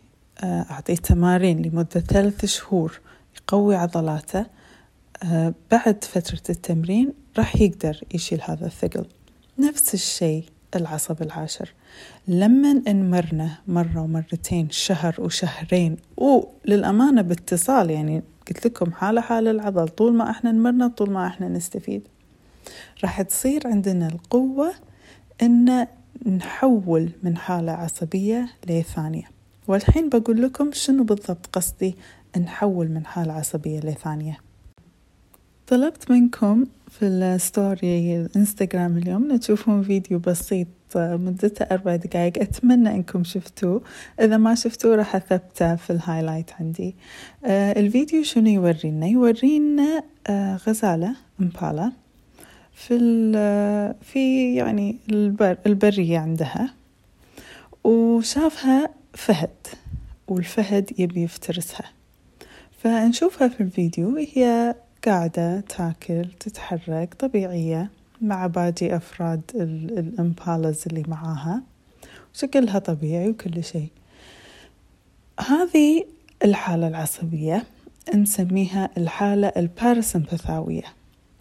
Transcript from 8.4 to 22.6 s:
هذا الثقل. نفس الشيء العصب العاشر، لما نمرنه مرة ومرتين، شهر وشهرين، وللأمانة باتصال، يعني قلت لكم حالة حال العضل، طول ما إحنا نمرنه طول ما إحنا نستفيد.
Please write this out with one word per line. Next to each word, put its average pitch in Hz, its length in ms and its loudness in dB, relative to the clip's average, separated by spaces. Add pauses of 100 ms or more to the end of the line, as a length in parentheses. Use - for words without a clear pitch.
هذا 160 200 -8
الثقل. - 400 -6 (540)
نفس 294 340 0
الشيء 165 500 -2 (320)
العصب 156 460 -4
العاشر، 156 520 -10 (540)
لما 233 460 6
نمرنه 175 840 0 (100)
مرة 170 340 0
ومرتين، 160 680 -4
شهر 165 500 -2
وشهرين، 165 760 -2 (200)
وللأمانة 240 1040 4
باتصال، 175 680 0
يعني 156 340 -2 (240)
قلت - 200 -2
لكم 180 240 -4
حالة 214 300 0
حال 226 260 0
العضل، 202 400 0
طول 226 260 2
ما 226 160 2
إحنا 226 220 -2
نمرنه 247 360 4
طول 208 240 -2
ما 185 160 -2
إحنا 185 220 -6
نستفيد. 202 580 -6 (960)